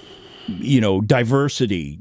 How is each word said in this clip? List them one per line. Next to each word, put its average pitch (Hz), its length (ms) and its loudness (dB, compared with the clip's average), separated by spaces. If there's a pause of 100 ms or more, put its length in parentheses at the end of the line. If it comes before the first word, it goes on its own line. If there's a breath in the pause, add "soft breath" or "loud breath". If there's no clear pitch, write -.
(460)
you 113 340 0
know, 98 200 2
diversity, 117 1000 0